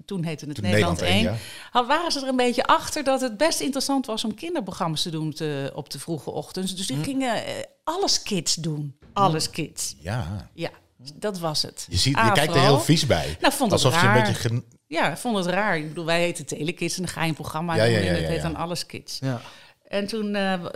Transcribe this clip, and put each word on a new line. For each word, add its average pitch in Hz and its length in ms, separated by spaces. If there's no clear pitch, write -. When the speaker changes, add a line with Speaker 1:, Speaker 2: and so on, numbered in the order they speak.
Speaker 1:
toen 190 180
heette 156 220
het 147 100
Speaker 2:
Toen 104 80
Speaker 1:
Nederland 107 360
Speaker 2:
Nederland - 20
Speaker 1:
één, 98 300
Speaker 2:
één, 113 80
ja. - 320
Speaker 1:
had, 240 160
waren 320 240
ze 277 100
er 262 60
een 262 80
beetje 247 300
achter 311 380
dat 269 180
het 233 160
best 330 220
interessant 269 460
was 220 180
om 214 100
kinderprogramma's 190 680
te 180 80
doen 156 240
te, 143 420
op - 140
de 139 100
vroege 160 320
ochtends. 185 440
Dus 190 120
die - 100
Speaker 3:
Hm. 156 60
Speaker 1:
gingen, 262 420
eh, - 80
alles 349 400
kids 180 320
doen. 151 420
Alles 170 320
Speaker 3:
Hm. - 60
Speaker 1:
kids. - 480
Speaker 2:
Ja. 98 540
Speaker 1:
Ja, - 160
dat 202 240
was 156 220
het. - 280
Speaker 2:
Je 92 80
ziet, 135 180
je 220 60
Speaker 1:
Afro. 220 120
Speaker 2:
kijkt 156 220
er 135 60
heel 143 180
vies 156 260
bij. 80 360
Speaker 1:
Nou, - 120
vond 226 180
het - 120
Speaker 2:
Alsof 147 180
je 190 60
Speaker 1:
raar. 208 100
Speaker 2:
een 214 60
beetje... 202 260
Gen- 117 140
Speaker 1:
Ja, 269 240
ik - 60
vond 226 200
het 175 80
raar. 185 320
Ik 156 100
bedoel, 156 180
wij 170 160
heten 170 240
Telekids 170 520
en 185 60
dan 165 80
ga 160 100
je 165 80
een 156 40
programma 160 420
Speaker 2:
Ja, 107 80
Speaker 1:
doen 117 100
Speaker 2:
ja, 107 60
ja, 95 80
Speaker 1:
en 87 60
het 82 100
Speaker 2:
ja, 80 60
Speaker 1:
heet 82 120
Speaker 2:
ja. - 20
Speaker 1:
dan - 120
Alles 170 300
Kids. - 360
Speaker 3:
Ja. 131 200
Speaker 1:
En 202 200
toen, 208 280
eh, 190 280
w-, - 20